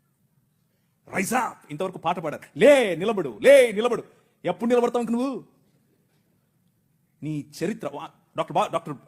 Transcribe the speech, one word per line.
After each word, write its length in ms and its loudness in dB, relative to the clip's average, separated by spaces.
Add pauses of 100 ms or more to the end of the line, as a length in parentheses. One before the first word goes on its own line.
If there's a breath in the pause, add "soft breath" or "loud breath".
(1080)
"రైజ్ 260 -6
అప్," 380 -6
ఇంతవరకు 260 -8
పాట 220 -4
పాడారు. 400 -10
"లే, 360 6
నిలబడు, 460 -4
లే, 300 8
నిలబడు." 320 -2 (420)
ఎప్పుడు 240 -2
నిలబడతావు 320 2
ఇంక 100 -4
నువ్వు? 320 -4 (1800)
నీ 220 -8 (180)
చరిత్ర 300 -6
వా-, 160 -14 (280)
డాక్టర్ 180 -4
బా-, 160 0
డాక్టర్, 240 -6 (120)